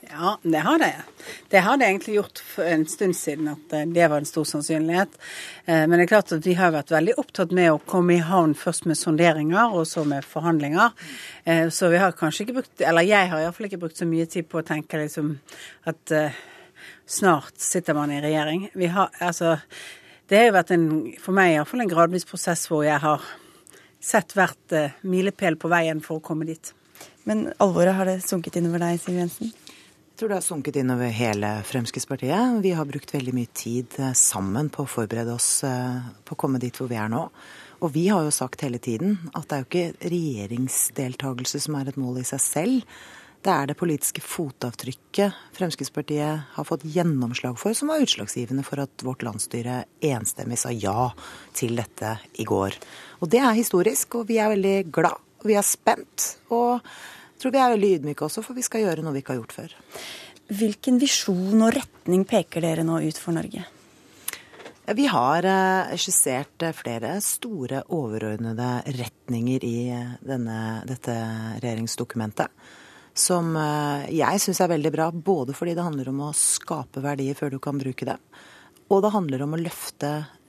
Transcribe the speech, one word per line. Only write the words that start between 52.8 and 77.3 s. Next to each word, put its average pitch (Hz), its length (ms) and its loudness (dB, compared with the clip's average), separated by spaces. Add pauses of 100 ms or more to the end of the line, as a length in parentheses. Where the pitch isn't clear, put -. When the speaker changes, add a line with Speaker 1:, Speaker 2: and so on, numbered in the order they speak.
Speaker 3:
Og 170 80 -4
det 233 100 6
er 262 140 4
historisk, 220 600 0
og 233 120 -4
vi 226 100 2
er 214 120 2
veldig 196 420 0
glad, 165 240 2 (240)
og - 60 -8
vi 214 100 4
er 202 80 2
spent, - 720 0 (160)
og... 240 300 2 (580)
Jeg 254 140 -2
tror - 0 -
vi 269 100 6
er 247 80 6
veldig 208 240 4
ydmyke 151 300 -4
også, 156 180 -6
for 254 100 -12
vi 247 80 -8
skal 226 200 -2
gjøre 165 200 0
noe 156 120 -4
vi 135 80 -2
ikke - 100 -8
har 127 80 -2
gjort 113 160 -12
før. - 160 -14 (800)
Speaker 2:
Hvilken 220 480 2
visjon 208 640 2
og 226 80 6
retning 190 560 0
peker 175 320 0
dere 165 240 0
nå 165 160 0
ut 156 160 -2
for - 160 -6
Norge? 165 320 -4 (1300)
Speaker 3:
Vi 233 160 2
har, 160 380 4
eh, 190 500 4
skissert, 143 640 -2
eh, 165 140 -2
flere 120 480 -6
store 139 680 -6
overordnede 113 1040 -4
retninger 123 720 -4
i, 120 240 -4
eh, 123 340 -8
denne, 113 640 -6
dette 123 300 -6 (480)
regjeringsdokumentet, 113 840 -4 (640)
som, 170 420 0
eh, 147 560 -2
jeg 160 300 2
synes 185 180 0
er 175 160 4
veldig 151 160 2
bra, 160 180 2
både 160 460 -2
fordi 175 200 -4
det 175 100 -2
handler 139 240 -4
om 135 100 -2
å 147 160 -6
skape - 680 -2
verdier 139 340 -2